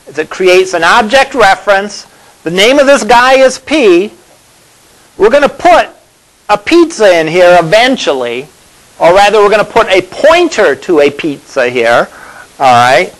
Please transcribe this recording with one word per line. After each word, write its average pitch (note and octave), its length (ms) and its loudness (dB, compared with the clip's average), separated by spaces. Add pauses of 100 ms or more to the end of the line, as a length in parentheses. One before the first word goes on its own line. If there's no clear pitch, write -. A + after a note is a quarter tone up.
is C#3 100 -14
it D#3 120 -8
creates F#3 440 0
an E3 100 -4
object G#3+ 520 0
reference. G3+ 720 -2 (360)
The D#3+ 80 -8
name G#3+ 260 0
of C4+ 100 2
this C4+ 180 0
guy B3 300 2
is C4 220 0
P. G#3+ 540 -2 (1080)
We're G#3 120 0
gonna C#4+ 180 2
put D4+ 400 0 (640)
a G#3 80 0
pizza A3 600 0
in D#3+ 80 0
here F3 320 2
eventually, D#3+ 920 -2 (520)
or E3 140 2
rather G3+ 260 2
we're G3+ 100 2
gonna G#3 140 0
put A3 240 -2
a F#3+ 140 0
pointer C#4+ 720 0
to D3 240 -2
a C#3+ 100 2
pizza C#3 600 -6
here, B2 400 -2 (500)
all C3+ 140 2
right, C3 460 0